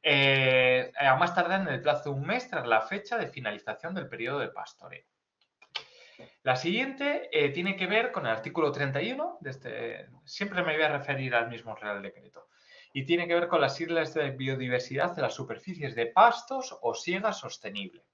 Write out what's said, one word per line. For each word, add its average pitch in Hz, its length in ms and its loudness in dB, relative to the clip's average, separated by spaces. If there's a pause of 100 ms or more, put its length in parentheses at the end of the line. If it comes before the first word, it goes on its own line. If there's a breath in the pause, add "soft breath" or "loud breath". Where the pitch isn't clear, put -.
eh, 131 960 4
a 135 180 6
más 170 180 2
tardar 180 280 2
en 170 60 -2
el 131 140 -2
plazo 147 280 0
de 139 60 -4
un 143 100 -4
mes 240 220 -2
tras 143 180 -4
la 110 140 6
fecha 208 380 -6
de 190 80 -2
finalización 113 680 -8
del 170 140 -6
periodo 123 300 -4
de 117 100 -2
pastoreo. - 560 -14 (1400 loud breath)
La 131 140 2
siguiente, 269 760 -2
eh, 156 180 4
tiene 190 260 -2
que 185 100 -2
ver 220 260 2
con 147 140 -4
el 113 60 2
artículo 147 400 0
treinta 139 280 -2
y 220 120 -2
uno 320 280 -6
de 135 100 -10
este, 117 580 -10 (160)
siempre 190 380 -4
me 160 120 0
voy 156 80 2
a 151 60 4
referir 135 460 -2
al 117 140 2
mismo 113 260 -10
Real 104 280 -6
Decreto, - 460 -16 (440 loud breath)
y 135 120 -4
tiene 170 220 2
que 170 80 2
ver 175 140 2
con 165 120 4
las 139 200 2
islas 165 340 0
de 147 160 0
biodiversidad 131 840 -2
de 147 80 -2
las 117 120 -2
superficies 143 600 -8
de 117 120 0
pastos 233 760 4
o 117 120 0
siega 196 380 -2
sostenible. 98 800 -12